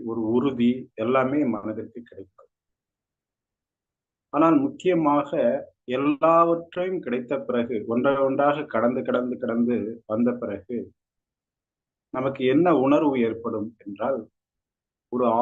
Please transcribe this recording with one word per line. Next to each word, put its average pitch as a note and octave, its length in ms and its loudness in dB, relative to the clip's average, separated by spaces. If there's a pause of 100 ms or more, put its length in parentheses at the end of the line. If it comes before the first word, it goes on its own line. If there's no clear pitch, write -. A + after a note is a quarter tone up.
ஒரு A2+ 240 -4
உறுதி B2 420 2 (240)
எல்லாமே C3 520 0
மனதிற்கு G#2+ 540 -6
கிடைக்கும். - 480 -20 (1800)
ஆனால் D#3 260 4
முக்கியமாக D3 720 0 (580)
எல்லாவற்றையும் E3 1120 2
கிடைத்த A#2+ 380 -4
பிறகு, A#2+ 360 -2 (120)
ஒன்றை B2+ 320 2
ஒன்றாக C#3+ 460 2
கடந்து, B2 360 0
கடந்து, B2 340 -2
கடந்து A#2+ 400 0 (300)
வந்த A#2+ 260 0
பிறகு G#2 460 -8 (1400)
நமக்கு C3+ 320 -4
என்ன D3+ 220 4 (100)
உணர்வு C#3+ 420 2
ஏற்படும் A2 480 -2 (100)
என்றால், A2 400 -6 (960)
ஒரு B2 120 0 (180)